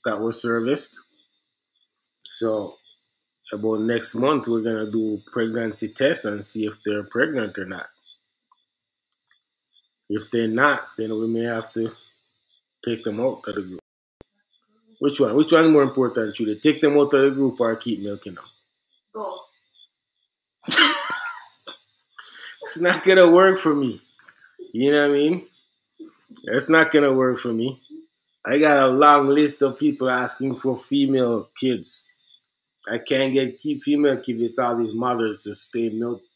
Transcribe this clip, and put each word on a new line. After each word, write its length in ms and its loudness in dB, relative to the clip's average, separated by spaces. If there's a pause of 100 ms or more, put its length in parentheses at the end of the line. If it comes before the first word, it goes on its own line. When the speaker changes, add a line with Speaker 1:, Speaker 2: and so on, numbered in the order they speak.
Speaker 1:
that 160 -4
were 120 -2
serviced. 680 -4 (1200)
So 520 -6 (760)
about 280 -4
next 340 -2
month, 320 -2
we're 160 -2
gonna 280 -4
do 300 -4 (100)
pregnancy 580 -4
tests 360 -2
and 180 -6
see 220 -6
if 180 -10
they're 200 -4
pregnant 560 -4
or 60 -8
not. 220 -14 (2250)
If 220 -6
they're 160 0
not, 400 0 (100)
then 200 -6
we 100 -4
may 180 -4
have 280 -8
to 180 -6 (920)
take 200 -8
them 160 -6
out 280 -4
of 80 -10
the 60 -6
group. 180 -14 (1200)
Which 200 0
one? 160 2
Which 160 4
one 140 6
is 60 6
more 120 6
important, 520 -2
Julie? 200 -4
Take 260 0
them 160 4
out 160 4
of 80 6
the 100 4
group 280 -2
or 160 0
keep 240 -8
milking 360 -10
them? 100 -20 (680)
Speaker 2:
Both. 260 -10 (1300)
Speaker 1:
<laughs> 240 4 (1700)
It's 160 -6
not 220 0
gonna 260 8
work 300 8
for 160 2
me. 260 -2 (720)
You 180 0
know 160 4
what 40 2
I 20 2
mean? 340 0 (1000)
It's 220 -2
not 240 4
gonna 220 4
work 240 0
for 160 -6
me. 260 -6 (640)
I 140 -2
got 260 4
a 40 6
long 400 6
list 340 2
of 160 0
people 320 0
asking 460 -4
for 200 -2
female 720 0 (120)
kids. 500 -4 (800)
I 60 -4
can't 360 -2
get, 260 -2
keep 240 -8
female 340 2
kids. 240 -6
It's 180 -4
all 180 -2
these 180 -4
mothers 480 -4
just 260 -4
stay 200 -4
milk 320 -6 (140)